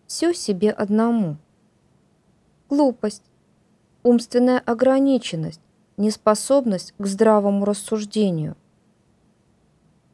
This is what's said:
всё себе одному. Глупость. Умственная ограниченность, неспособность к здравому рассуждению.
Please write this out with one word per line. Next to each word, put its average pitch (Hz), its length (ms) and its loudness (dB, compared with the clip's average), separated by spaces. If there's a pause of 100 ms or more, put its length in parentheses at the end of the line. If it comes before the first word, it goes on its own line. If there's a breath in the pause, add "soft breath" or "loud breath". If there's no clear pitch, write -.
всё 339 260 -2
себе 208 380 -2
одному. 214 680 -2 (1300)
Глупость. 269 560 -2 (800)
Умственная 247 560 2
ограниченность, 247 1000 0 (380)
неспособность 214 1000 0
к 202 80 -8
здравому 202 600 2
рассуждению. 202 880 -4 (1600)